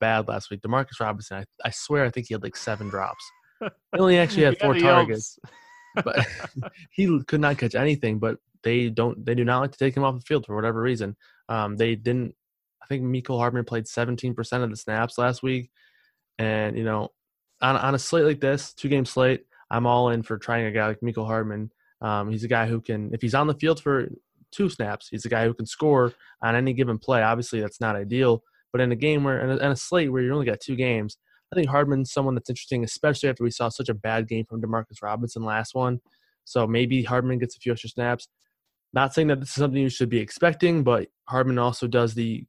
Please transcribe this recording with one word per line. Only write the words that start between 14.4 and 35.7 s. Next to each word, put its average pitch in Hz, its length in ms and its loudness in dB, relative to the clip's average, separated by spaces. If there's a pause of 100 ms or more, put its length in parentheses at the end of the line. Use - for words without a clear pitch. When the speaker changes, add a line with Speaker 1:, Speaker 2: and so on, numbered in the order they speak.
Speaker 1:
of 117 80 -2
the 107 60 -10
snaps 110 420 -4
last 123 240 0
week. 131 280 -4 (680)
And, 110 380 -2
you 113 80 -4
know, 110 240 -2 (540)
on, 131 140 4
on 135 180 2
a 135 40 2
slate 160 260 2
like 151 160 2
this, 139 340 0
two-game 139 300 0
slate, 131 400 2 (260)
I'm 117 160 0
all 120 240 4
in 117 120 0
for 113 140 -6
trying 117 300 -2
a 107 60 -4
guy 107 160 0
like 107 120 -4
Mecole 113 260 -4
Hardman. 110 440 -4 (320)
Um, 104 280 -2
he's 110 140 -6
a 117 40 -4
guy 117 180 2
who 113 140 -2
can, 107 340 -6
if 110 80 -6
he's 117 120 0
on 143 120 4
the 151 80 2
field 151 260 0
for 139 300 0 (420)
two 202 160 0
snaps, 104 420 -6
he's 110 140 -8
a 113 60 -4
guy 113 160 2
who 117 80 2
can 110 120 -8
score 135 460 2 (300)
on 117 120 2
any 127 200 2
given 120 240 0
play. 120 240 2
Obviously, 117 380 0
that's 104 200 -6
not 110 160 -2
ideal, 117 460 2 (280)
but 127 120 0
in 123 100 2
a 117 40 -2
game 147 280 2
where, 135 160 0
in 127 100 0
a, 135 60 0
in 139 160 2
a 131 40 0
slate 160 360 0
where 127 100 2
you 127 100 0
only 143 140 0
got 107 140 -2
two 135 160 -6
games, 117 400 0 (360)
I - 40 -2
think 160 120 2
Hardman's 139 440 2
someone 135 220 0
that's 120 160 -4
interesting, 123 340 -4
especially 143 460 0
after 120 120 -4
we 120 80 0
saw 120 180 -2
such 123 200 -8
a 117 60 0
bad 110 340 -2
game 113 160 -4
from 113 160 -10
Demarcus 110 420 -6
Robinson 113 420 -6
last 110 300 -4